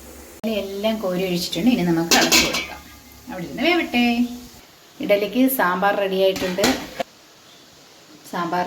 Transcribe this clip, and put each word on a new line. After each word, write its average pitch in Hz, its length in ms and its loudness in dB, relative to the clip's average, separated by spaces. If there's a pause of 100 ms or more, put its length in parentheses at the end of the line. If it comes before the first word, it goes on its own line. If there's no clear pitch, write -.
(420)
ഇഡലി 220 240 -2
എല്ലാം 202 280 -2 (120)
കോരി 180 240 0
ഒഴിച്ചിട്ടുണ്ട്. 175 460 0
ഇനി 175 160 2
നമുക്ക് 165 280 2
അടച്ചു - 260 4
കൊടുക്കാം, - 340 -6 (520)
അവിടെ 180 160 -8
ഇരുന്ന് 170 220 -6
വേവട്ടെ. 247 360 2 (960)
ഇഡലിക്ക് 202 360 2 (140)
സാമ്പാർ 185 460 2
റെഡി 190 240 0
ആയിട്ടുണ്ട്, 185 380 0 (1700)
സാമ്പാർ 175 360 -2